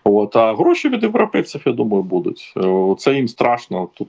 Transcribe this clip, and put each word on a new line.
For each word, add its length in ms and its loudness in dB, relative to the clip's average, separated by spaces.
От, 320 2
а 180 4
гроші 340 2
від 140 -4
європейців, 640 -2
я 60 2
думаю, 300 0
будуть. 540 -6
Е, 420 0
це 160 0
їм 140 0
страшно, 680 -2
тут, 140 -10